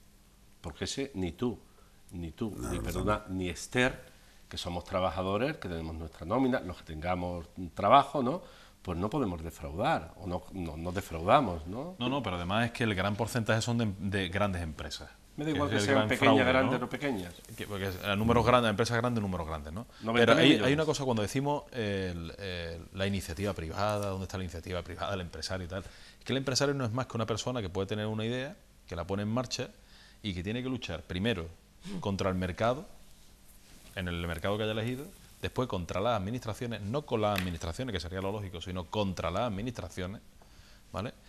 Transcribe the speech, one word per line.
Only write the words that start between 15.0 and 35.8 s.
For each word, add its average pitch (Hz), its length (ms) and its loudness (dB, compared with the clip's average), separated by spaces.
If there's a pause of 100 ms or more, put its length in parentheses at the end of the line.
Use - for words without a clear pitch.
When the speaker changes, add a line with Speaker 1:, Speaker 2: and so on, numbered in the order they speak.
Speaker 1:
Me 147 60 -4
da 156 60 0
Speaker 3:
que 151 60 0
Speaker 1:
igual 147 140 2
Speaker 3:
es 139 40 2
Speaker 1:
que - 60 2
Speaker 3:
el - 60 4
Speaker 1:
sean 139 120 4
Speaker 3:
gran 131 120 4
Speaker 1:
pequeñas, 123 260 6
Speaker 3:
fraude, 127 160 6
Speaker 1:
grandes 127 280 4
Speaker 3:
¿no? 123 60 -2
Speaker 1:
o - 40 -8
pequeñas. 120 440 -2 (240)
Speaker 3:
Que, 101 80 -6
porque 98 220 -2
es, 92 160 -4
a 101 120 2
números 113 300 6
grandes, 120 240 8
empresas 113 280 2
grandes, 117 260 2
números 90 240 -2
grandes, 78 260 -6
¿no? 110 140 -8 (140)
Speaker 1:
Noventa 113 340 8
mil - 80 8
millones. 139 140 10
Speaker 3:
Pero 104 80 2
hay, 127 40 6
hay 139 40 6
una 156 120 4
cosa 143 180 0
cuando 117 200 2
decimos 139 480 0
el, 95 680 -2
el, 85 560 -6
la 95 140 0
iniciativa 98 460 0
privada, 101 560 0
¿dónde 95 160 -2
está 95 120 -6
la 92 60 -4
iniciativa 87 400 -6
privada, 95 320 -4
el 92 60 -4
empresario 90 440 -6
y 80 40 -10
tal? 92 140 -6 (360)
Es - 40 -20
que - 100 -2
el 127 40 2
empresario 135 380 2
no 135 100 0
es 110 60 0
más 123 160 -2
que - 100 -6
una 113 80 2
persona 123 380 -2
que - 60 -4
puede 95 180 0
tener 107 180 -2
una 107 180 -2
idea, 127 320 -4 (320)
que 90 80 -8
la 82 120 -4
pone 98 160 0
en 104 60 0
marcha 123 400 -2 (520)
y 98 140 -2
que 87 80 -2
tiene 110 180 -2
que 127 80 -4
luchar 107 320 -4
primero 90 460 0 (540)
contra 95 280 2
el 92 60 2
mercado, 107 500 0 (1120)
en 92 120 -4
el 87 200 -2
mercado 85 300 0
que 110 60 -2
haya 110 100 0
elegido, 123 320 -4 (360)
después 123 260 -2
contra 87 340 -2